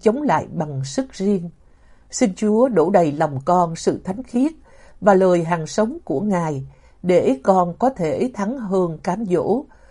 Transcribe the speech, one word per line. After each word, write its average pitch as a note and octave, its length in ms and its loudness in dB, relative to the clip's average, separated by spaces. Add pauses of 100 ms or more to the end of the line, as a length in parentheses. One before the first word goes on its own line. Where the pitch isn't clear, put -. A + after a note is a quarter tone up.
chống A#3 200 0
lại E3+ 320 0
bằng D3+ 300 -6
sức C4 300 -6
riêng. F#3+ 360 -2 (600)
Xin G3+ 240 0
Chúa A3 340 2
đổ E3+ 200 2
đầy F3 220 4
lòng C#3+ 340 -2
con F3 300 2
sự D#3 280 -2
thánh G3+ 200 -8
khiết C4+ 280 -2 (500)
và G3 120 6
lời F#3 300 4
hằng D#3+ 240 -4
sống A3+ 360 -2
của C#3+ 180 -4
Ngài, E3 420 -2 (400)
để F3 400 2
con F3+ 360 2
có B3+ 100 2
thể A3+ 440 -2
thắng G#3 240 -4
hơn F#3 460 -2
cám G3+ 220 -4
dỗ, F3+ 380 0 (260)